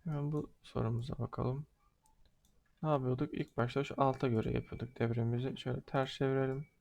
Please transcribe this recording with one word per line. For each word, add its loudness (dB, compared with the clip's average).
Hemen -2
bu -2
sorumuza -2
bakalım. -2
Ne 2
yapıyorduk? 2
İlk -4
başta 2
şu -6
alta 4
göre 2
yapıyorduk -4
devremizi. 0
Şöyle -4
ters 0
çevirelim. 0